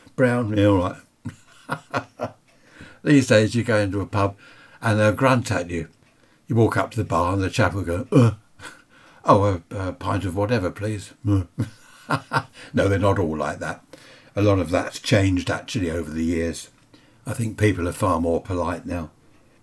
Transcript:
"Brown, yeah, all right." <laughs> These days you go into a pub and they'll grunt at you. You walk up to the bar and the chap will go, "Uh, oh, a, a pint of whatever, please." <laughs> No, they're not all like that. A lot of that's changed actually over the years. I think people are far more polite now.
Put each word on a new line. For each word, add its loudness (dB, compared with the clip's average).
"Brown, 0
yeah, 4
all 2
right." -10
<laughs> -20
These 4
days 4
you 0
go 0
into 0
a -6
pub 0
and 2
they'll 6
grunt 2
at -4
you. -6
You -2
walk 4
up 0
to -6
the -2
bar 0
and 0
the -4
chap 2
will -4
go, -4
"Uh, 6
oh, 4
a, -10
a -6
pint -4
of -4
whatever, -2
please." -8
<laughs> -
No, 2
they're 2
not 2
all -2
like -4
that. -8
A 0
lot 4
of -2
that's -4
changed 0
actually -4
over -6
the -4
years. -4
I -8
think -6
people 0
are -4
far -2
more -2
polite -6
now. -8